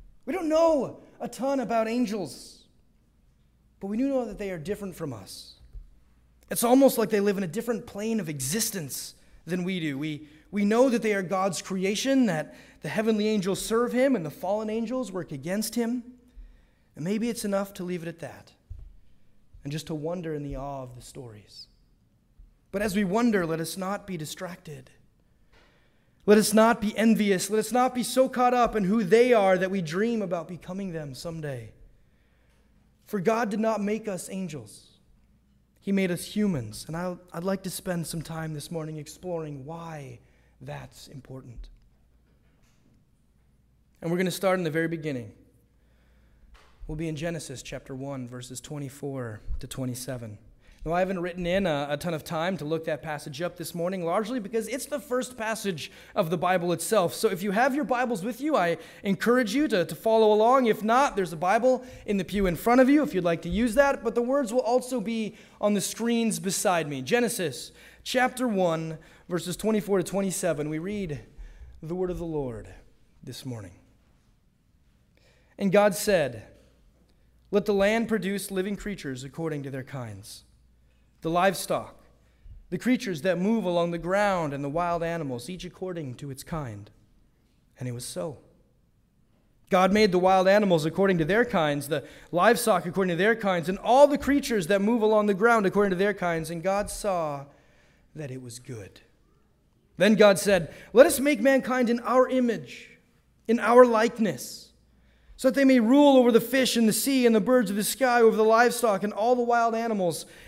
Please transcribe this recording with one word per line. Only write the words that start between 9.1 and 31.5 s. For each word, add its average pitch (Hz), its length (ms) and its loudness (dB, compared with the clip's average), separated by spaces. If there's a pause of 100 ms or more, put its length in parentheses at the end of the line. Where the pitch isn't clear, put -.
than 175 200 -4
we 185 160 -4
do. 147 160 -4
We, 151 320 -8 (200)
we 202 140 -2
know 226 240 4
that 240 140 0
they 220 120 0
are 196 80 -2
God's 185 400 -2
creation, 214 680 0
that 156 280 -4 (280)
the 165 40 -8
heavenly 214 400 0
angels 196 320 0
serve 226 320 -2
him 254 240 2
and 170 100 -2
the 147 60 -10
fallen 214 380 -4
angels 226 420 -4
work - 220 -8
against 180 420 -4
him. 233 280 -2 (920)
And 143 80 -12
maybe 208 260 -2
it's 220 140 -6
enough 196 320 -4
to 190 80 -10
leave 180 180 -6
it 165 60 -12
at 165 120 -12
that 104 340 -16 (1120)
and 143 100 -10
just 156 140 -10
to 170 60 -8
wonder 160 400 -6
in 151 80 -6
the 143 140 -8
awe 139 280 -10
of 123 120 -16
the 120 60 -20
stories. 110 640 -18 (1040)
But 202 100 -4
as 202 140 -2
we 208 80 2
wonder, 208 420 2
let 160 140 -2
us 165 160 -8
not 196 320 -6
be 185 80 -8
distracted. 156 720 -12 (1400)
Let 208 120 8
us 214 160 2
not 226 260 6
be 208 180 -4
envious. 208 520 4
Let 214 100 0
us 214 140 -4
not 254 200 2
be 247 100 -2
so 262 260 2
caught 247 240 2
up 233 200 2
in 214 120 0
who 214 180 2
they 233 300 6
are 190 240 6
that 185 120 -2
we 196 120 -2
dream 208 400 -2
about 175 260 -6
becoming 185 460 -10
them 147 200 -10
someday. 147 600 -10 (1300)